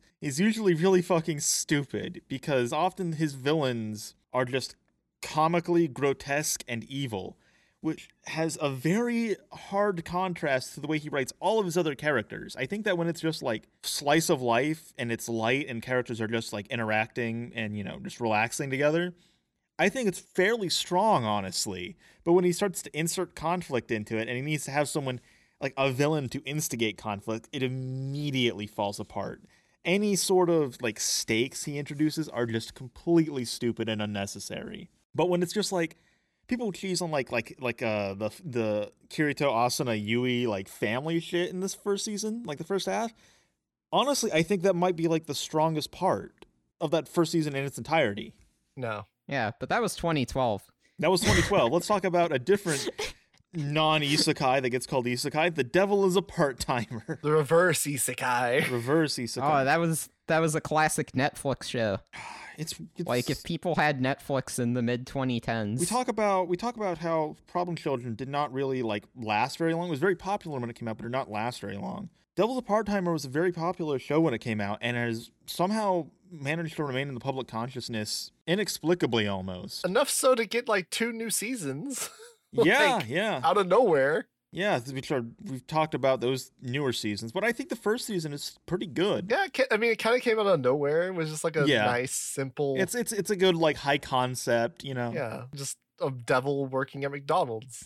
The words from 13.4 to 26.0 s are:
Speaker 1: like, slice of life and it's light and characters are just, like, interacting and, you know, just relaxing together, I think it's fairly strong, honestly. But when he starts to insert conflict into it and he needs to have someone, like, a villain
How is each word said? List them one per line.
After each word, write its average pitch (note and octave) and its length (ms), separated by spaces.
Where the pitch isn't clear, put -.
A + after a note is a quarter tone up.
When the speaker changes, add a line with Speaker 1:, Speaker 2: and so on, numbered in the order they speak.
Speaker 1:
like, A#2 220
slice D3+ 480
of D3 120
life B2+ 580
and A#2 120
it's A2+ 180
light A#2 380
and A#2 140
characters B2 400
are A2 60
just, A2+ 260
like, G#2 140
interacting A2+ 880
and, G#2+ 220
you G2+ 60
know, G#2 160
just G2 200
relaxing A#2 500
together, D3+ 440
I F3+ 100
think B3 180
it's F3+ 120
fairly G3 500
strong, F3+ 560
honestly. F#2+ 720
But E3+ 100
when F3+ 120
he F3+ 80
starts F#3+ 300
to - 140
insert E3+ 380
conflict D#3 560
into A2 260
it A2 100
and B2 80
he B2 80
needs D3+ 220
to C#3 60
have C#3+ 180
someone, C3 320
like, C3+ 180
a C3+ 140
villain C#3+ 380